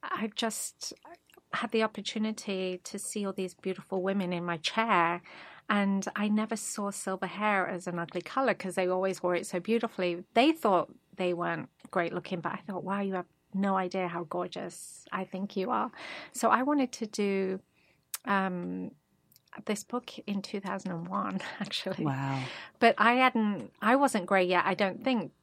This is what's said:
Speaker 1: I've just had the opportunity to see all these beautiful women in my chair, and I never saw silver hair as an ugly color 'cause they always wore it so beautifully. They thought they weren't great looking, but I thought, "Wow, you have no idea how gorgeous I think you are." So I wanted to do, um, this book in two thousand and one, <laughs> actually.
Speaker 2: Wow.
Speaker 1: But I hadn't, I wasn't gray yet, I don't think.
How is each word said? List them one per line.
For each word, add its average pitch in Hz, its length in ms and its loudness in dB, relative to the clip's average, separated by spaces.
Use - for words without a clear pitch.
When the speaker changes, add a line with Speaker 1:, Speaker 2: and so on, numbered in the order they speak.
Speaker 1:
I've 220 340 -4
just - 580 -4
had - 180 -4
the 220 120 2
opportunity 208 1000 -4
to - 160 -12
see 202 260 -4
all 196 80 -2
these 185 200 -4
beautiful 190 480 -4
women 190 300 2
in 175 140 -2
my 170 120 -2
chair, 175 640 2
and 196 480 4
I 208 140 0
never 214 260 2
saw 202 360 -6
silver 190 340 -4
hair 196 420 2
as 175 200 -6
an 175 120 -4
ugly 170 220 -4
color 254 320 2
'cause 185 220 -4
they 185 120 2
always 185 340 0
wore 180 140 2
it 190 120 0
so 185 120 -2
beautifully. 185 640 0
They 269 160 8
thought 202 380 4
they 180 160 2
weren't 170 360 -2
great 170 220 0
looking, 180 260 -4
but 165 140 -4
I - 40 -6
thought, 185 160 -6
"Wow, 196 180 -4
you 196 140 -2
have 180 100 -4
no 196 220 2
idea 185 320 0
how 170 180 -4
gorgeous 180 840 -8
I 190 140 -4
think 190 320 -6
you 190 140 0
are." 226 200 0
So - 180 2
I 220 140 6
wanted 277 300 2
to 226 140 -6
do, 196 520 0
um, 180 680 0
this 208 180 -4
book - 280 -8
in 202 140 -2
two 196 180 -6
thousand 190 320 -6
and 170 160 -6
one, 190 320 -2
<laughs> - 100 -12
actually. - 460 -4
Speaker 2:
Wow. 135 340 0
Speaker 1:
But 233 200 8
I 226 140 8
hadn't, 220 680 2
I 226 140 6
wasn't 240 320 4
gray 190 180 6
yet, 180 200 4
I 190 100 2
don't 190 280 0
think. 175 280 0